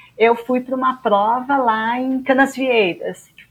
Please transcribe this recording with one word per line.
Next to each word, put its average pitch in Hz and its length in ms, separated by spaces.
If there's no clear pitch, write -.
eu 233 180
fui 254 260
pra 262 140
uma 262 220
prova 240 600
lá 233 420
em 262 240
Canasvieiras, 254 1120
que - 160